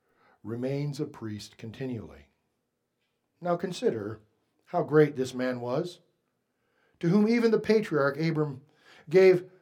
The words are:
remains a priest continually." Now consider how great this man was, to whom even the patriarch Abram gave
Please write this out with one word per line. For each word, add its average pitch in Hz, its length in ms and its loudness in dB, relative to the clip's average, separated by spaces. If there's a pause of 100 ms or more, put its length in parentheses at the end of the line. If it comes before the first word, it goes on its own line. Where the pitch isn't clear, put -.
(440)
remains 131 560 -6
a 151 60 -4
priest 107 520 -12
continually." 104 720 -12 (1120)
Now 175 160 -2
consider 123 640 -4 (440)
how 175 180 -2
great 143 320 4
this 127 180 -4
man 127 280 -4
was, 131 380 -6 (1000)
to 170 100 0
whom 208 200 4
even 226 220 2
the 214 80 2
patriarch 156 600 0
Abram 151 420 -2 (480)
gave 185 400 6 (120)